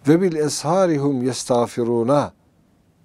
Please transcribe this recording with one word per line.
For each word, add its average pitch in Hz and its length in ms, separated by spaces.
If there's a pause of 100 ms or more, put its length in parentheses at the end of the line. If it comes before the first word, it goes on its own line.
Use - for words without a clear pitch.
Ve 165 140
bil 180 140
esharihum 147 880
yestağfiruna, 120 1080 (720)